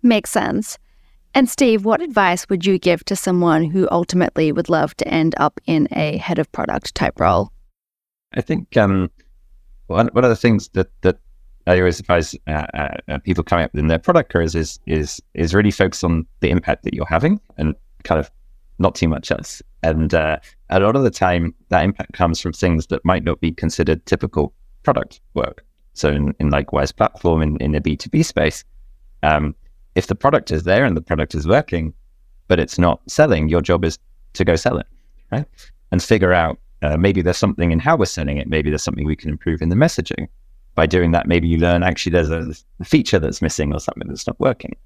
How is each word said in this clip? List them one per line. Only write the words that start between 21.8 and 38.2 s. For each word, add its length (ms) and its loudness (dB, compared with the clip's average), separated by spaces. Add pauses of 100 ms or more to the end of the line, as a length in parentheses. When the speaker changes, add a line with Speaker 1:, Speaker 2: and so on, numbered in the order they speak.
Speaker 2:
impact 300 -4
comes 280 0
from 120 -6
things 340 0
that 180 -4
might 180 0
not 180 -2
be 100 0
considered 540 -2
typical 480 -2 (300)
product 360 -2 (140)
work. 320 -6 (280)
So 160 0
in, 300 0
in, 100 0
like, 240 -2
Wise 180 0
Platform, 500 0
in, 160 -2
in 160 -2
the 80 -2
B 140 -2
two 140 -14
B 140 0
space, 400 -2 (600)
um, 320 2 (400)
if 100 -2
the 100 -4
product 360 0
is 100 -2
there 240 2
and 100 0
the 60 -4
product 320 -4
is 140 -4
working, 440 0 (560)
but 120 2
it's 180 -4
not 300 2
selling, 420 2
your 120 2
job 220 0
is 140 -2 (360)
to 120 0
go 100 4
sell 220 0
it, 80 -6 (460)
right? 140 -4 (460)
And 120 0
figure 300 4
out, 260 0 (240)
uh, 120 0
maybe 280 2
there's 140 0
something 340 0
in 80 2
how 160 2
we're 100 0
selling 320 -6